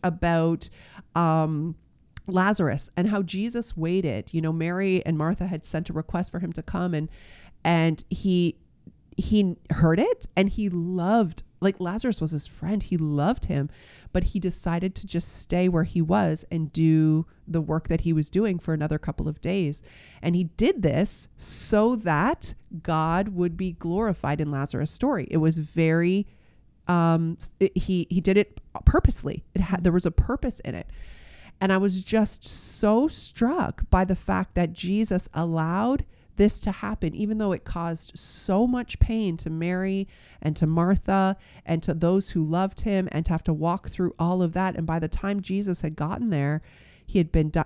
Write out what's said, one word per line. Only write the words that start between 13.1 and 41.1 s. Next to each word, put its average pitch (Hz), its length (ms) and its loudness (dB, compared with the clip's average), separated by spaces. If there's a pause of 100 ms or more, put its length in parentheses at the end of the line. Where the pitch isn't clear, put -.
him, 139 240 -2 (420)
but 185 140 0
he - 160 -2
decided 180 540 -4
to - 120 -12
just - 340 -6
stay 180 280 2
where 170 160 2
he 170 160 -2
was 165 500 2
and 160 220 -4
do 160 520 4 (220)
the 165 140 -2
work 156 260 -4
that 165 140 0
he 170 100 0
was 156 180 0
doing 190 300 0
for 160 140 -4
another 151 260 -2
couple - 300 -4
of 147 100 -8
days. 170 420 -2 (400)
And 170 140 0
he 185 80 2
did 247 380 0
this 165 560 0
so - 580 0
that 185 600 0 (280)
God 165 460 0
would 175 260 -2
be 185 160 -4
glorified 170 720 -2
in 147 100 -2
Lazarus' 143 400 -4
story. 247 400 -2
It 165 60 2
was 160 220 2
very, 165 680 2 (600)
um, 165 500 2
s-, - 120 -12 (100)
it, 190 160 2
he, 180 320 0
he 180 100 0
did 190 180 4
it - 220 0 (240)
purposely. - 600 2 (100)
It 180 60 2
had, 175 240 0
there 175 80 6
was 180 120 2
a 170 60 2
purpose - 480 0
in - 160 -8
it. - 120 -10 (720)
And 190 140 2
I 190 60 4
was 190 220 0
just - 440 0
so - 640 2
struck - 800 -2
by 185 160 6
the 185 100 0
fact 185 380 -2
that 175 200 0
Jesus 190 600 -2
allowed 170 720 -2 (300)
this - 260 2
to 202 100 -2
happen, 202 440 -6
even 214 240 -2
though 208 120 0
it - 140 -4
caused 170 500 -6
so - 520 0
much 247 320 -4
pain 214 380 2
to - 120 -6
Mary 185 580 -2 (320)
and 156 160 -2
to 160 120 2
Martha 190 680 4 (300)